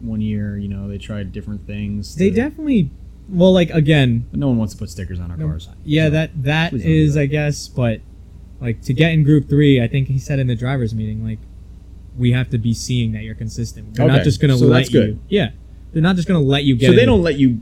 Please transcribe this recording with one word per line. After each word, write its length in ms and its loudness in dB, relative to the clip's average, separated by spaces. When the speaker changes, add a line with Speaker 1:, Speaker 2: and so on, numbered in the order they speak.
Speaker 1:
one 200 -6
year. 380 -4
You 100 -8
know, 200 -8
they 100 -8
tried 340 -10
different 340 -12
things 500 -8
Speaker 2:
They 140 2
Speaker 1:
to 60 -2
Speaker 2:
definitely, 540 -2
well, 240 4
like, 180 2
again, 600 2
Speaker 1:
But 100 -8
no 80 0
one 100 2
wants 160 -4
to 40 -16
put 120 -10
stickers 300 -10
on 100 -10
our 60 -10
Speaker 2:
no, 120 -6
Speaker 1:
cars. 200 -8
Speaker 2:
yeah, 220 2
Speaker 1:
So 40 2
Speaker 2:
that, 340 -2
that 260 0
Speaker 1:
please 120 -6
don't 80 0
do 80 4
Speaker 2:
is, 160 4
Speaker 1:
that. 80 0
Speaker 2:
I 40 0
guess, 420 -4
but, 320 -2
like, 220 -6
to 120 -4
get 180 4
in 100 2
Group 260 2
three, 340 4
I 60 0
think 200 -4
he 100 -2
said 200 -4
in 80 0
the 100 -2
drivers' 380 -4
meeting, 300 -6
like, 140 -8
we 160 2
have 180 -2
to 80 -2
be 140 -2
seeing 400 -4
that 120 -8
you're 100 -12
consistent. 600 -10
They're 120 2
not 100 6
Speaker 1:
Okay, 80 4
Speaker 2:
just 160 2
gonna 160 4
Speaker 1:
so 100 4
Speaker 2:
let 140 6
Speaker 1:
that's 100 -2
good. 200 4
Speaker 2:
you. 80 -6
Yeah, 220 2
they're 100 0
not 140 2
just 120 -4
gonna 120 4
let 240 2
you 120 4
get 140 2
Speaker 1:
So 40 8
they 80 6
Speaker 2:
in. 60 4
Speaker 1:
don't 140 4
let 160 0
you 240 4